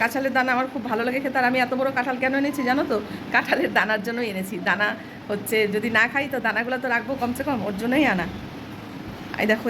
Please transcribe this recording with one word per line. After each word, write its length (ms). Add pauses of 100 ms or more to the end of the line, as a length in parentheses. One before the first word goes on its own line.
কাঁঠালের 360
দানা 160
আমার 200
খুব 180
ভালো 140
লাগে 160
খেতে। 180
আর 120
আমি 140
এত 160
বড় 80 (100)
কাঁঠাল 240
কেন 120
এনেছি 340
জানো 220
তো? 60 (360)
কাঁঠালের 440
দানার 300
জন্যই 240
এনেছি। 240 (140)
দানা 200 (400)
হচ্ছে 280 (180)
যদি 160
না 180
খাই 240
তো 140
দানাগুলো 360
তো 60
রাখবো 320
কমসে 240
কম, 140 (100)
ওর 140
জন্যই 300
আনা। 140 (1120)
এই 60
দেখো 240